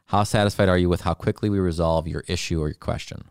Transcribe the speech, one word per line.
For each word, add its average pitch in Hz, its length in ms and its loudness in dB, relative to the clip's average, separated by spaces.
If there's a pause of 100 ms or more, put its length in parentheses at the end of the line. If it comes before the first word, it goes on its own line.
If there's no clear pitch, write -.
(120)
how 104 140 2
satisfied 104 420 2
are 90 100 4
you 90 120 4
with 85 100 2
how 85 140 -2
quickly - 360 -2
we 101 80 0
resolve 82 480 0
your 78 220 -6
issue 87 320 -2
or 76 80 -2
your 76 80 -4
question? - 560 -8